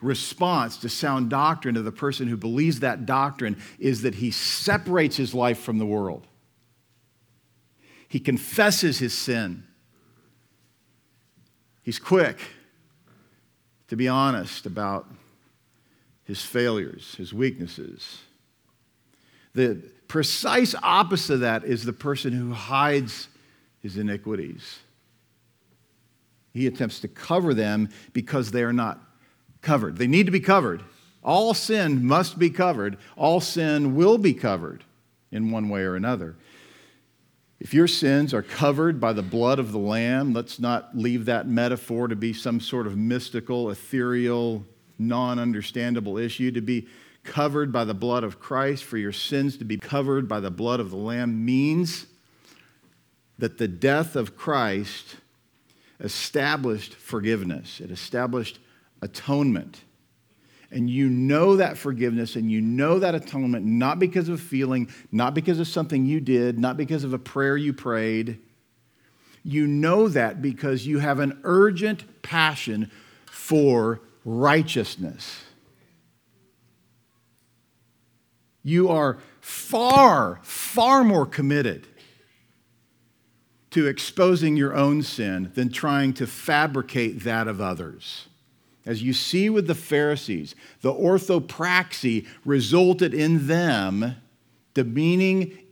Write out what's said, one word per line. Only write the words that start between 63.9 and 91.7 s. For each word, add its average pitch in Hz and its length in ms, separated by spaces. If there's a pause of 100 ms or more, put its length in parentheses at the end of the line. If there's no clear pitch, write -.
because 180 320
of 170 60
a 143 60
feeling, 131 460 (220)
not 123 240
because 160 260
of 165 80
something 160 380
you 151 120
did, 123 400
not 123 200
because 147 260
of 131 80
a 131 60
prayer 139 400
you 147 160
prayed. 113 640 (1040)
You 147 220
know 160 420
that 120 320
because 135 460
you 147 120
have 143 200
an 139 260
urgent 196 800
passion 131 680 (360)
for 120 720 (240)
righteousness. 123 1160 (3250)
You 175 260
are 151 300 (240)
far, 226 1000
far 254 640
more 180 220
committed 143 600 (1900)
to 156 140
exposing 165 720
your 139 180
own 143 280
sin 95 520
than 123 140
trying 139 460
to 127 120
fabricate 135 1000
that 113 220
of 101 140
others. 90 640 (580)
As 113 160
you 127 120
see 185 360
with 208 200
the 165 80
Pharisees, 143 800 (240)
the 131 120
orthopraxy 175 1300 (180)